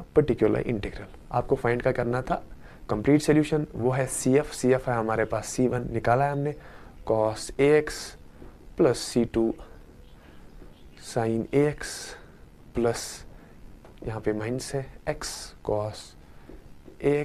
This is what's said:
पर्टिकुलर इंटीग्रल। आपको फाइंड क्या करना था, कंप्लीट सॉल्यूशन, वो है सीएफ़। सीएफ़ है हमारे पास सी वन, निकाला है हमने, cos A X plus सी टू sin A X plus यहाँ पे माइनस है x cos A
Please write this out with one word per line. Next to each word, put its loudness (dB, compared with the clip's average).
पर्टिकुलर 4
इंटीग्रल। -4
आपको 2
फाइंड 0
क्या 2
करना -2
था, -2
कंप्लीट 4
सॉल्यूशन, 4
वो 2
है 2
सीएफ़। 2
सीएफ़ 2
है 0
हमारे 0
पास -4
सी 2
वन, -2
निकाला 4
है 0
हमने, -2
cos 0
A 8
X -8
plus 6
सी 0
टू 0
sin 0
A 6
X -8
plus 2
यहाँ -6
पे 0
माइनस -4
है -4
x -6
cos -2
A 4